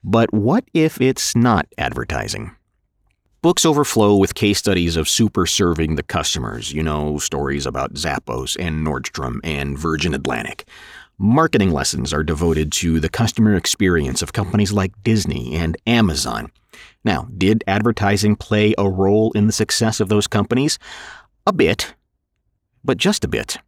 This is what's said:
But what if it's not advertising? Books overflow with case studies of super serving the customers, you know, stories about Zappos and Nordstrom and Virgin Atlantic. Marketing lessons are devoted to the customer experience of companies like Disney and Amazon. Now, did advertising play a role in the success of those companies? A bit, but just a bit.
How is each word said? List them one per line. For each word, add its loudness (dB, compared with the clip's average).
But 2
what 2
if 2
it's 0
not 4
advertising? -6
Books 2
overflow 4
with 4
case 2
studies 0
of 0
super 2
serving 0
the -4
customers, -6
you -4
know, -2
stories -4
about -6
Zappos -6
and -4
Nordstrom -6
and -6
Virgin -2
Atlantic. -6
Marketing 4
lessons -2
are 0
devoted 0
to 0
the -2
customer 2
experience 0
of -10
companies 0
like 0
Disney 0
and -2
Amazon. 0
Now, -2
did 2
advertising 0
play 0
a 2
role 2
in 2
the 2
success -2
of -2
those 2
companies? 0
A 2
bit, 0
but 0
just 0
a -6
bit. -6